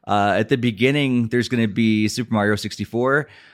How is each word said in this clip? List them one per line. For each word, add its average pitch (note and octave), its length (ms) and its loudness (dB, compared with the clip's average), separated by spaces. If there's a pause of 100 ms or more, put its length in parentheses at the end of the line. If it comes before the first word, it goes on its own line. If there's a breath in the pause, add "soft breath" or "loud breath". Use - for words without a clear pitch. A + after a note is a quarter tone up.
uh, G2+ 320 2
at A2 100 0
the C#3 80 2
beginning, B2 720 0
there's A#2+ 200 -2
gonna A#2 200 0
be G#2+ 380 2
Super A2+ 260 -4
Mario G#2 220 2
sixty-four, B2 760 -2 (260 loud breath)